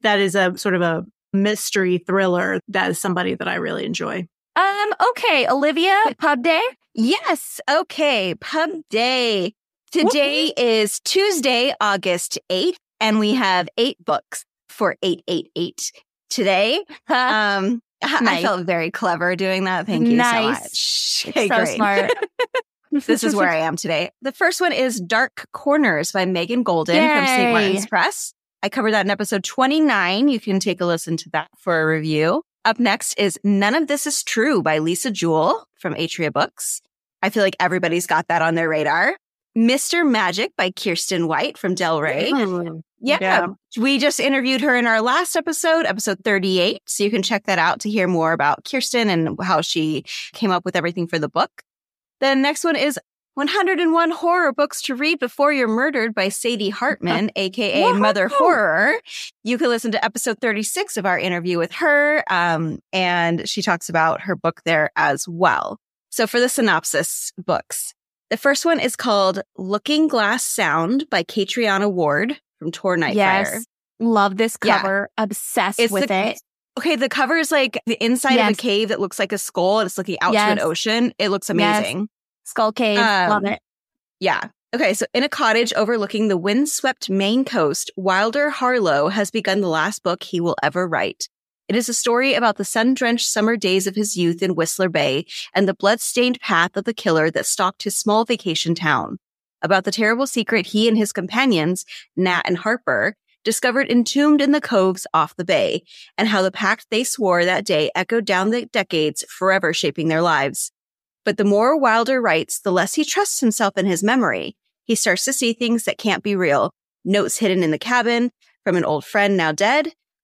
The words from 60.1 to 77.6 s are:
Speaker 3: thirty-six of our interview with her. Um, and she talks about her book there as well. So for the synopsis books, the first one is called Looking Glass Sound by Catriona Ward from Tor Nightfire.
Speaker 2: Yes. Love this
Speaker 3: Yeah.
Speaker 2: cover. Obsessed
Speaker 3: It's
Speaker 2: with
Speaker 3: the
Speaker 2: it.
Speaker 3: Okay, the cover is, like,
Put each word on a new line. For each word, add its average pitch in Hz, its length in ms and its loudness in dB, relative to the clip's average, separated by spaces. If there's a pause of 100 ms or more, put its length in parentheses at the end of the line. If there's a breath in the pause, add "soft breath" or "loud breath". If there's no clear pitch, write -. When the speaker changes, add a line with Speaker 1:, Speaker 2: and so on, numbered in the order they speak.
Speaker 3:
thirty-six 233 560 -2
of 196 80 -2
our 180 120 2
interview 175 400 -2
with 170 180 0
her. 294 540 2
Um, 165 500 0 (120)
and 175 560 0
she - 140 -6
talks 175 260 -2
about 160 360 0
her 190 120 -4
book - 300 -4
there 156 320 2
as 147 280 0
well. 170 540 0 (300)
So 226 180 0
for 240 140 0
the 247 80 4
synopsis 170 880 -2
books, - 560 -6 (360)
the 233 60 -4
first 277 300 0
one 330 120 2
is - 200 -4
called 196 440 0 (140)
Looking 285 540 0
Glass 233 340 0
Sound 180 640 0
by 180 140 0
Catriona 202 640 0
Ward 180 540 0 (160)
from 165 140 -8
Tor 180 260 -2
Nightfire. 165 180 0
Speaker 2:
Yes. 196 500 0 (360)
Love 208 340 2
this 226 300 -2
Speaker 3:
Yeah. 202 160 4
Speaker 2:
cover. 196 360 -2
Obsessed 202 640 -2
Speaker 3:
It's 226 140 2
Speaker 2:
with 202 160 0
Speaker 3:
the 196 220 0
Speaker 2:
it. - 100 -12 (360)
Speaker 3:
Okay, 302 200 0
the 254 100 0
cover 277 300 0
is, 320 160 0
like, 269 320 2